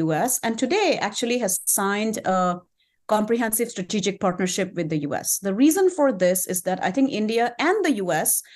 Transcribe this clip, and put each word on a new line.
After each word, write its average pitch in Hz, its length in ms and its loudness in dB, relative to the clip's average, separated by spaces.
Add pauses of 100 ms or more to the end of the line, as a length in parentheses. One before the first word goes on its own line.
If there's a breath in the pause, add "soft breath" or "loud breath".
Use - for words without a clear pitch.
U 160 100 2
S, 220 280 0
and 226 160 -2
today 330 440 2
actually 233 420 -2
has - 220 -2
signed 208 580 0
a 180 360 0 (460)
comprehensive 220 600 0
strategic 190 500 -4
partnership 185 540 -2
with 165 160 -4
the 156 200 -2
U - 60 -2
S. - 240 -2
The 196 140 -4
reason 320 380 4
for 285 200 2
this 185 360 0
is 185 160 -4
that 185 200 -2
I 185 80 0
think 269 200 2
India 226 480 0
and 370 260 2
the 285 200 2
U 175 80 0
S - 300 0 (140 loud breath)